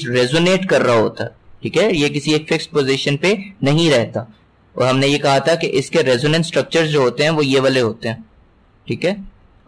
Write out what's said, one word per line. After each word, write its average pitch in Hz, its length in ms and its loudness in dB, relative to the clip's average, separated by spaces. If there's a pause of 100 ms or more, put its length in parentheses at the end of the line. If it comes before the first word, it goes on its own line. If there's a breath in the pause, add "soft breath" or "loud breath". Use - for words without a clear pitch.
resonate 165 640 0
कर 139 140 2
रहा 120 140 2
होता 113 280 0
है, 117 60 -10 (320)
ठीक 110 140 -4
है? 196 200 2
ये 147 120 0
किसी 147 260 -2
एक 151 140 -2
फिक्स 160 180 -2
position 139 500 -2
पे 190 280 -2 (180 loud breath)
नहीं 151 280 2
रहता। 113 440 -2 (440 soft breath)
और 123 80 0
हमने 131 200 2
ये 143 120 2
कहा 139 220 2
था 165 140 0
कि 170 120 -4
इसके 147 360 0
रेजोनेंस 151 440 0
structures 156 420 0
जो 151 140 2
होते 123 200 0
हैं 156 80 2
वो 151 120 0
ये 135 180 2
वाले 131 200 2
होते 113 280 -2
हैं, 113 160 -8 (640)
ठीक - 160 -6
है? 196 200 -4 (440)